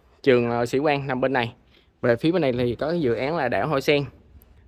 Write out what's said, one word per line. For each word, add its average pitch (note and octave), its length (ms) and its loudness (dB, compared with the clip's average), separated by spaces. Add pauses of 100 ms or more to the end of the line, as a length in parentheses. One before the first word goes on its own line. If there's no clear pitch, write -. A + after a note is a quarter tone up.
(240)
trường, B2 260 4
ờ, A#2+ 160 0
Sĩ C3 120 -4
Quan C#3 300 0
nằm B2+ 140 -4
bên C3 120 0
này. A#2+ 200 -2 (480)
Về A#2+ 140 2
phía D#3 160 0
bên F3+ 100 0
này C3+ 100 2
thì A#2+ 240 -2
có C#3 140 -4
cái F3 120 -2
dự A#2+ 120 0
án C3 220 -4
là C#3 140 -2
đảo G2 180 -2
Hoa C#3+ 140 -2
Sen. C#3+ 240 2 (640)